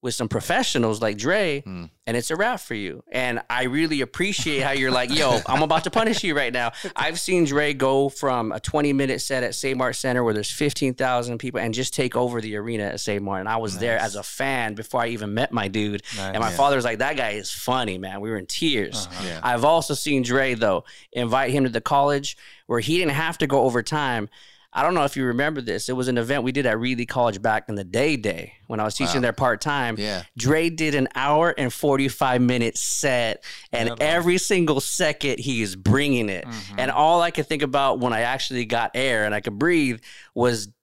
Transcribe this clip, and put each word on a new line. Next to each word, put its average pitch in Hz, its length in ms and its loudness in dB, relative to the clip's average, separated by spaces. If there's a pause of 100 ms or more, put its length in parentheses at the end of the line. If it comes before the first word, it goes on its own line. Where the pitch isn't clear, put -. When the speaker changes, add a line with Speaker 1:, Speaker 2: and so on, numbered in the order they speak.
Speaker 1:
with 123 140 -4
some 117 140 -2
professionals 117 720 0
like 107 160 0
Dre, 156 440 0
Speaker 2:
Hmm. 90 240 -10 (220)
Speaker 1:
and 117 80 -2
it's 120 160 -2
a 160 60 -2
wrap 214 240 0
for - 120 -10
you. 92 380 -8
And 123 380 -2
I 123 140 0
really 147 360 0
appreciate 156 640 -2
how 135 100 0
you're 131 200 0
like, 127 220 0
"Yo, 131 300 4
Speaker 2:
<laughs> - 40 -6
Speaker 1:
I'm 139 140 2
about 160 220 2
to - 80 -4
punish 220 320 2
you 175 120 0
right 127 180 0
now." 120 180 0 (240)
I've 160 240 -2
seen 180 240 2
Dre 147 300 2
go 135 340 4
from 123 460 0
a - 80 -6
twenty-minute 139 600 2
set 127 220 -2
at 110 120 -4
Save 135 200 -2
Mart 127 220 0
Center 123 260 2
where 113 100 2
there's 107 160 -2
fifteen 143 440 0
thousand 123 460 0
people 123 200 -6
and 110 140 -2
just 127 200 -4
take 131 220 0
over 120 240 0
the 107 160 -6
arena 107 300 -4
at - 160 -6
Save 101 220 -2
Mart. 98 180 -4
And 101 80 -4
I 113 80 0
was 104 220 -4
there 113 180 0
Speaker 3:
Nice. 80 80 0
Speaker 1:
as 101 100 -4
a 101 80 -8
fan 127 500 -2
before 110 280 -4
I 120 80 0
even 104 240 -4
met 123 180 0
my 107 160 -2
dude. 104 340 -2 (140)
Speaker 3:
Nice. 98 120 -6
Speaker 1:
And 98 120 -2
my 113 100 2
Speaker 2:
Yeah. 90 60 -4
Speaker 1:
father 139 220 4
was 120 80 0
like, 113 140 0
"That 143 180 -2
guy 117 140 -2
is 104 200 -8
funny, 120 460 -2
man." 95 240 -8
We 107 80 -6
were 110 80 -4
in 92 80 -8
tears. 110 680 -2
Speaker 3:
Uh-huh. 90 160 -8
Speaker 2:
Yeah. 82 160 -8
Speaker 1:
I've 120 220 2
also 160 300 4
seen 135 280 0
Dre, 131 300 2
though, 104 320 2 (260)
invite 123 400 0
him 135 140 4
to 127 40 2
the 113 120 -2
college 143 560 0 (300)
where 120 120 0
he 151 200 0
didn't 156 160 0
have 160 240 -2
to 156 80 2
go 135 160 4
overtime. 123 680 0 (420)
I - 120 0
don't 170 100 2
know 160 100 4
if 139 140 -2
you 135 80 0
remember 139 360 0
this. 110 280 -4
It 127 40 0
was 127 160 0
an 123 100 2
event 123 240 0
we 131 80 0
did 131 160 2
at 113 100 2
Reedley 120 300 -2
College 113 340 0
back 110 280 0
in 110 40 -4
the 101 100 -4
day, 120 340 0
day 95 360 -4 (140)
when 110 120 -4
I 110 40 0
was 107 100 -2
teaching 87 220 0
Speaker 2:
Wow. 127 60 2
Speaker 1:
there 117 120 2
part-time. 127 640 0
Speaker 2:
Yeah. 101 240 -4 (160)
Speaker 1:
Dre 156 320 2
did 160 240 -2
an 135 220 2
hour 151 420 2
and 127 160 -2
forty-five 135 680 2
minute 120 380 2
set, 123 640 -2 (280)
and 117 180 0
Speaker 3:
Yeah, 120 60 -6
bro. 135 100 0
Speaker 1:
every 170 320 2
single 170 420 2
second 143 600 -2
he 117 240 -2
is 95 120 -4
bringing 117 540 2
it. 92 160 -6
Speaker 3:
Mm-hmm. 101 360 -10
Speaker 1:
And 131 100 0
all 165 320 6
I 170 80 0
could 156 160 -2
think 151 160 -2
about 139 360 2
when 123 140 2
I 110 80 2
actually 123 440 -2
got 117 280 0
air 123 320 2
and 104 80 0
I 104 80 -2
could 104 160 -6
breathe 143 440 2 (340)
was 113 340 2 (140)